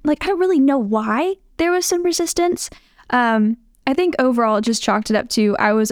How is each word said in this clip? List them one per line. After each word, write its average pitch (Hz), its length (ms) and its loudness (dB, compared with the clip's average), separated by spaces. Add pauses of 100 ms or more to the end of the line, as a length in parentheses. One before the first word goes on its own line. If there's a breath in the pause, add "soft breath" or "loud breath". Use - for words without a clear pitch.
like, 294 180 0
I - 40 -4
don't 349 120 0
really 370 200 2
know 277 180 4
why 220 580 -2 (220)
there 339 140 0
was 359 140 0
some 349 180 -2
resistance. 349 680 -2 (400 loud breath)
Um, 226 480 0 (300)
I 269 60 0
think 359 260 0
overall 233 380 2
it 214 40 0
just 226 200 -2
chalked 214 280 -2
it 214 80 2
up 240 120 -2
to 214 280 2
I 214 160 2
was 220 180 0